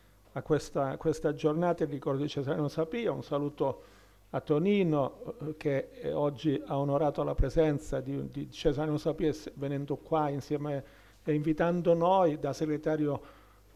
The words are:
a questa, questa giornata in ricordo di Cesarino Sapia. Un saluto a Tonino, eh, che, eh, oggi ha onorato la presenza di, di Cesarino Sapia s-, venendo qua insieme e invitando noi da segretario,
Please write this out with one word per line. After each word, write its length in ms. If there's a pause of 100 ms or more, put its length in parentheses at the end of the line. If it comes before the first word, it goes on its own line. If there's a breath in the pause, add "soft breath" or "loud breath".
(320 soft breath)
a 100
questa, 560
questa 340
giornata 520
in 60
ricordo 300
di 80
Cesarino 400
Sapia. 420
Un 120
saluto 640 (440 loud breath)
a 140
Tonino, 1000
eh, 160
che, 360
eh, 200
oggi 540
ha 120
onorato 440
la 120
presenza 680
di, 260
di 220
Cesarino 480
Sapia 340
s-, 220
venendo 420
qua 320
insieme 560 (400 loud breath)
e 80
invitando 640
noi 440
da 140
segretario, 840 (380 loud breath)